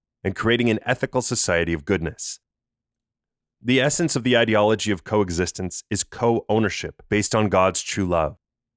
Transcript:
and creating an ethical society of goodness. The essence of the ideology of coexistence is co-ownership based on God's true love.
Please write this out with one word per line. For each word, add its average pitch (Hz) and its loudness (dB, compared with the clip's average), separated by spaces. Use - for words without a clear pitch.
and 98 -2
creating 120 2
an 110 2
ethical - -2
society 85 -2
of 78 -4
goodness. 82 -4
The 127 2
essence 147 0
of 120 -2
the 123 4
ideology 110 4
of 95 -2
coexistence 92 -2
is 101 -4
co-ownership 110 -2
based 104 0
on 107 2
God's 92 2
true - -4
love. 82 -2